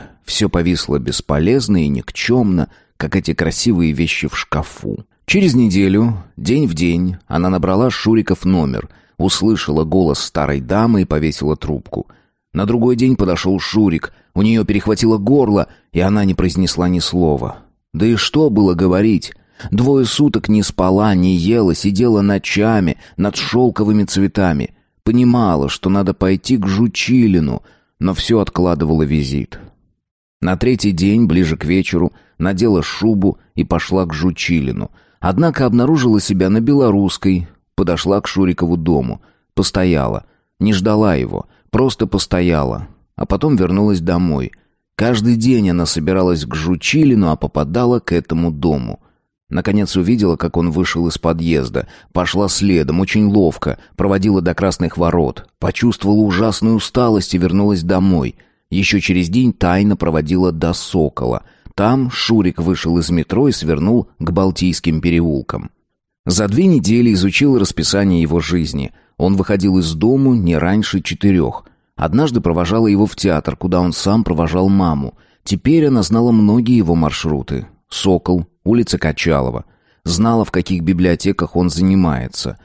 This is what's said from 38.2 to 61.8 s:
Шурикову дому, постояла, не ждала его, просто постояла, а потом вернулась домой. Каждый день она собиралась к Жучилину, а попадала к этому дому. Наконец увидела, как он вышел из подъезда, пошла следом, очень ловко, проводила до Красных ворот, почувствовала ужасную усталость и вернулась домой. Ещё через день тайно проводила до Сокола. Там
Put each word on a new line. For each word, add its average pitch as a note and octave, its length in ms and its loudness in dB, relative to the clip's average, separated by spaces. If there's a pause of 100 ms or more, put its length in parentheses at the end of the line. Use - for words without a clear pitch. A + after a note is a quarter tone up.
Шурикову F2+ 480 0
дому, D2 460 -2 (320)
постояла, E2 720 -2 (340)
не G#2 140 2
ждала G#2 420 2
его, G1+ 300 -4 (240)
просто B2+ 380 -2
постояла, E2 800 -2 (280)
а - 100 -6
потом C3 300 0
вернулась F#2+ 460 2
домой. E2+ 500 -2 (440)
Каждый A#2 420 2
день A2+ 320 2
она F2 160 0
собиралась F2 580 0
к - 100 -10
Жучилину, F2+ 800 2
а D#2 60 0
попадала G2+ 640 0
к - 100 -8
этому E2+ 400 -2
дому. C#2 480 -4 (500)
Наконец G2 460 -2
увидела, F#2+ 400 2
как E2 220 -4
он E2+ 140 0
вышел E2+ 360 -2
из D#2+ 100 -4
подъезда, D#2+ 720 -2 (240)
пошла F#2 380 -2
следом, E2+ 500 0
очень G#2 280 0
ловко, F2+ 500 0 (180)
проводила G2 460 0
до E2+ 120 -2
Красных F2 440 -2
ворот, E2+ 500 -2 (120)
почувствовала G#2 600 0
ужасную G#2+ 560 0
усталость A2 580 0
и F#2 40 0
вернулась F#2 460 0
домой. F#2 520 0 (380)
Ещё F#2+ 260 0
через F2+ 300 0
день A#2+ 240 0
тайно G2 420 2
проводила D#2+ 560 0
до E2 220 -4
Сокола. B1+ 720 -4 (320)
Там B2 340 0